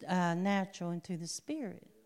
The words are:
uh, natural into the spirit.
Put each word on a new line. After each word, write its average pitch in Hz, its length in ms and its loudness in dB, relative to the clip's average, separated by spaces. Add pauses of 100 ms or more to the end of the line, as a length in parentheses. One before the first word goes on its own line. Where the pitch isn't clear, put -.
uh, 175 260 4
natural 190 580 2
into 175 240 -4
the 165 120 -6
spirit. - 600 -8 (180)